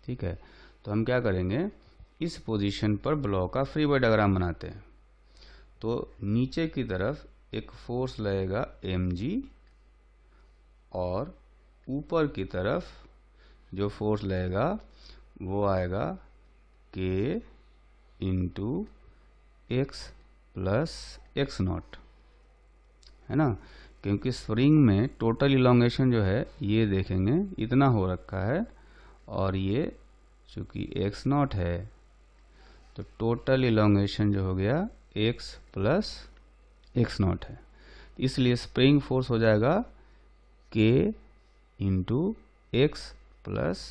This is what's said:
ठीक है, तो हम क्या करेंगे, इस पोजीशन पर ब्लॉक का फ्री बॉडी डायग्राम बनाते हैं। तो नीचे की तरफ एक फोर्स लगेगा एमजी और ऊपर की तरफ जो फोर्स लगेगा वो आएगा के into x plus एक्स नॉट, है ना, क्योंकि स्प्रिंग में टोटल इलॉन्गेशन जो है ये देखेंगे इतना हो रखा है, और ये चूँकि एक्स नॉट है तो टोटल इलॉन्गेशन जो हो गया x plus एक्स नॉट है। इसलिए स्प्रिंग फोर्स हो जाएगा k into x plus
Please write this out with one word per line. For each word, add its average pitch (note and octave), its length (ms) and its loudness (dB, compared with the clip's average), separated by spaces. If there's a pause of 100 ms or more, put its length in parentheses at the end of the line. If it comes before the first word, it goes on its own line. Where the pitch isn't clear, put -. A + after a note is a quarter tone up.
ठीक B2 180 -8
है, F2+ 140 -6 (480)
तो G2+ 60 -8
हम A2 140 0
क्या B2 140 0
करेंगे, G#2 480 0 (540)
इस E3+ 160 -6
पोजीशन G#2 600 -2
पर D3+ 200 -2
ब्लॉक G2 360 -2
का C3+ 100 0
फ्री D3+ 220 -2
बॉडी C#3 160 2
डायग्राम G#2 340 4
बनाते F2 320 -4
हैं। G2+ 160 -14 (960)
तो A2+ 300 -6 (120)
नीचे B2+ 440 -2
की C#3 160 -6
तरफ G#2 420 -4 (280)
एक A2 240 -8
फोर्स B2 420 -6
लगेगा G2 480 -2 (180)
एमजी F#2 580 -2 (1500)
और F#2 420 -4 (520)
ऊपर D3 400 -2
की G2 180 -6
तरफ A2+ 400 -2 (880)
जो G2 160 -2
फोर्स G#2+ 340 -2
लगेगा F#2 440 -2 (760)
वो G2 240 -2
आएगा F#2+ 400 0 (880)
के F#2+ 440 -2 (840)
into F#2 500 -2 (1080)
x - 260 -4 (520)
plus G2+ 360 0 (460)
एक्स C#3 240 -4
नॉट, F2 340 -4 (1300)
है - 60 -6
ना, D3+ 140 2 (540)
क्योंकि G2+ 300 -2
स्प्रिंग C3+ 460 4
में A2 280 6 (120)
टोटल B2 340 2
इलॉन्गेशन B2 580 6
जो A2+ 120 2
है G2 220 2 (180)
ये G#2+ 240 4
देखेंगे F#2+ 760 0
इतना C3 240 4
हो G#2+ 200 4
रखा F#2 380 -4
है, E3+ 200 -2 (640)
और F#2+ 260 -2
ये F#2+ 360 -2 (580)
चूँकि G2 380 -8 (100)
एक्स G2 300 -4
नॉट C#3 280 0
है F2 220 -2 (1160)
तो - 80 -12 (160)
टोटल B2 460 2
इलॉन्गेशन G#2 680 4
जो G2 100 0
हो F#2 120 -2
गया G2+ 200 0 (440)
x A2+ 280 0 (260)
plus B2+ 360 0 (840)
एक्स A#2 260 2
नॉट F#2 240 0
है। - 140 -16 (600)
इसलिए B2+ 380 2
स्प्रिंग C#3 440 4
फोर्स C3 280 -2
हो A#2+ 100 2
जाएगा A2 340 4 (960)
k A2 140 4 (920)
into G2 400 0 (540)
x - 380 0 (340)
plus F2 460 -4